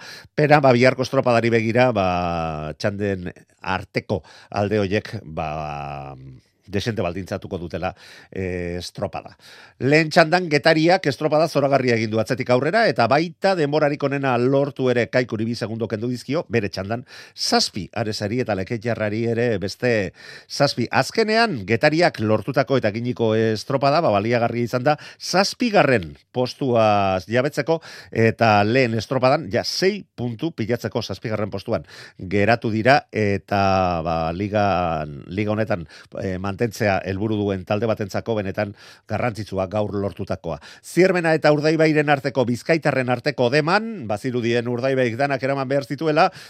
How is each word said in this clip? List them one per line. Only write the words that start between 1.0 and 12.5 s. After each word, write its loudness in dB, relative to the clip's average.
estropadari 2
begira, 2
ba, -2
txanden -4
arteko -4
alde 0
horiek, -2
ba, -8
desente -4
baldintzatuko -6
dutela, -8
eh, -6
estropada. -10
Lehen 2
txandan 4
Getariak 4
estropada 2
zoragarria 2
egin -2
du 0
atzetik -2
aurrera, 2